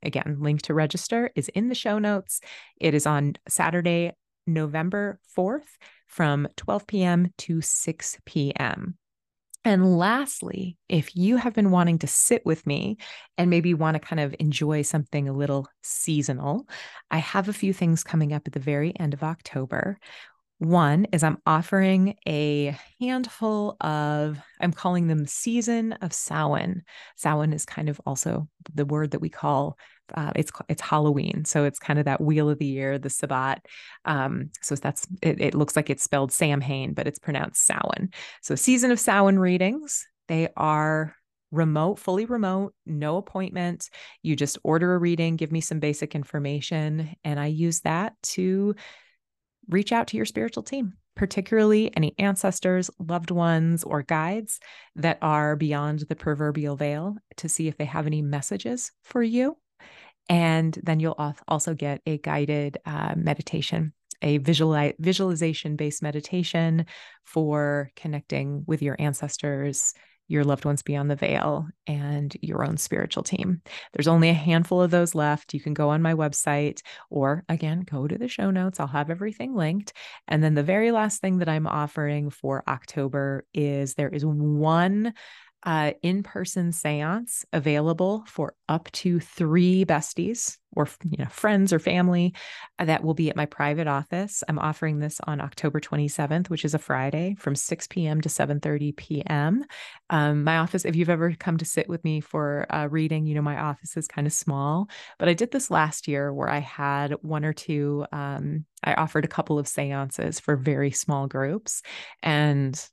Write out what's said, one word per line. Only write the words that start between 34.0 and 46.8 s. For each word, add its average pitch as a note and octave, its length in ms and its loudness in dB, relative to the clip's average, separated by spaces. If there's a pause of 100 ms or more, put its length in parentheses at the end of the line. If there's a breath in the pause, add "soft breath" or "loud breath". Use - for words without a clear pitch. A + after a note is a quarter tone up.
Um, C#3 460 -2 (100)
so - 160 -4
that's, - 280 -4 (160)
it, D#3 200 2
it - 160 0
looks D3 180 2
like D3+ 160 0
it's - 140 -2
spelled C#3 260 0
Samhain, C#3 640 0
but D3 160 -4
it's D3 100 -8
pronounced - 480 -2
Samhain. - 440 -2 (300 loud breath)
So - 140 -2
Season B3 380 4
of A#3+ 80 2
Samhain G3 400 6
readings, F#3 680 0 (220)
they E3 280 2
are D#3 600 2 (340)
remote, D#3 480 2
fully G3 260 0
remote, G3+ 480 -2 (140)
no D3+ 300 -2
appointment. F3+ 760 -6 (320 loud breath)
You D#3 140 0
just D3 260 -2
order E3+ 320 4
a F3+ 40 2
reading, E3 360 2
give D#3 160 -2
me D#3+ 100 0
some D#3+ 200 -4
basic D3 340 -2
information, D3+ 1120 -4